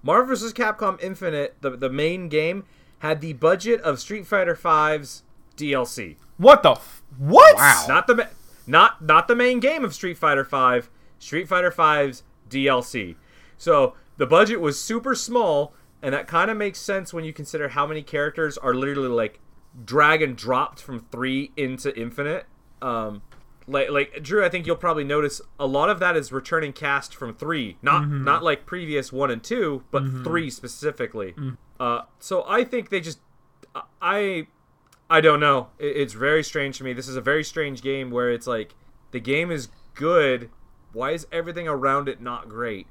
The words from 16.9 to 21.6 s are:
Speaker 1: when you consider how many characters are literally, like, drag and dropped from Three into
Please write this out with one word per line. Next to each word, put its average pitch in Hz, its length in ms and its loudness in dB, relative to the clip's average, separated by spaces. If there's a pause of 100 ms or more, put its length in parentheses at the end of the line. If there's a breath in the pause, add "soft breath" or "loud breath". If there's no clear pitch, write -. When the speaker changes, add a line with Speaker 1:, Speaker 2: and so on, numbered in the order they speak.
Speaker 1:
when 165 120 -10
you 156 100 -12
consider 147 360 -8
how 143 180 -2
many 156 160 -8
characters 151 560 -4
are 127 160 0
literally, 135 340 -2
like, 113 300 -2 (440)
drag 151 380 4
and 131 160 -2
dropped 127 440 -4
from 123 180 -12 (120)
Three 131 460 -6
into 131 420 -6